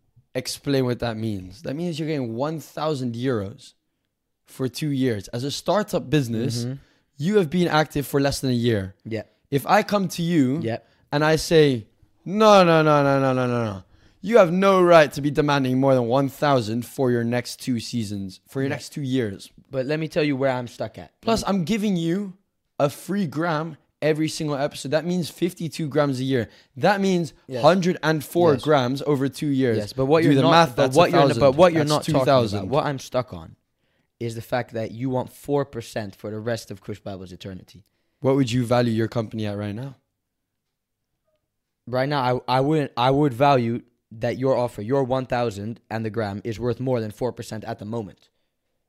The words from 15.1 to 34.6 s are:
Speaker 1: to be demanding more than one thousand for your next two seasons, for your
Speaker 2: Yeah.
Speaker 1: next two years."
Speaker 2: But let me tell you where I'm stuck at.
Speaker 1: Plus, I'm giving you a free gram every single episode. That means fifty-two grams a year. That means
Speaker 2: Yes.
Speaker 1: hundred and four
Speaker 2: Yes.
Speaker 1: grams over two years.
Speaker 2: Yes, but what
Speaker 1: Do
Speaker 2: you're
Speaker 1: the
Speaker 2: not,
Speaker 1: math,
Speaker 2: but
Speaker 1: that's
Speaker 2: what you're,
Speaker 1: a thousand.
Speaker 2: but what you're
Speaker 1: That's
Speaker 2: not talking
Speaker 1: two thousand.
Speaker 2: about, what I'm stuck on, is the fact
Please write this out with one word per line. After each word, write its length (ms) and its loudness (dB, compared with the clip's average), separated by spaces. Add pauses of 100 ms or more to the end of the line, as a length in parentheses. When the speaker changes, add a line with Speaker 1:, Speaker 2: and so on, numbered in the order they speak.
Speaker 1:
to 80 -8
be 100 -2
demanding 480 0
more 160 4
than 120 2
one 220 0
thousand 560 0
for 260 -2
your 120 0
next 380 -4
two 180 -4
seasons, 680 -8
for 140 -8
your 80 -2
Speaker 2:
Yeah. 60 -6
Speaker 1:
next 140 -12
two 140 -10
years." 460 -4 (220)
Speaker 2:
But 140 -4
let 140 -4
me 80 -6
tell 160 -2
you 120 0
where 160 0
I'm 160 -4
stuck 300 -12
at. 140 -18 (100)
Speaker 1:
Plus, 240 0
I'm 180 -2
giving 320 -2
you 380 -4 (460)
a 100 2
free 380 -4
gram 500 -4 (240)
every 260 0
single 300 -6
episode. 340 -6
That 140 0
means 240 -2
fifty-two 600 -6
grams 300 0
a 40 -4
year. 260 -2 (260)
That 260 2
means 320 0 (140)
Speaker 2:
Yes. 140 -8
Speaker 1:
hundred 400 4
and 220 0
four 300 4
Speaker 2:
Yes. 100 -2
Speaker 1:
grams 420 2
over 240 0
two 200 -4
years. 280 2
Speaker 2:
Yes, 160 -6
but 140 -2
what 160 4
Speaker 1:
Do 60 4
Speaker 2:
you're 60 6
Speaker 1:
the 60 4
Speaker 2:
not, 100 4
Speaker 1:
math, 240 4
Speaker 2:
but 120 2
Speaker 1:
that's 100 0
Speaker 2:
what 140 6
you're, 80 4
Speaker 1:
a 80 6
thousand. 120 2
Speaker 2:
but 160 6
what 180 6
you're 100 2
Speaker 1:
That's 60 -2
Speaker 2:
not 140 0
talking 160 0
Speaker 1:
two 60 0
thousand. 340 2
Speaker 2:
about, 120 -6
what 140 0
I'm 140 -4
stuck 340 -6
on, 220 -16 (640)
is 160 -6
the 60 -12
fact 320 -6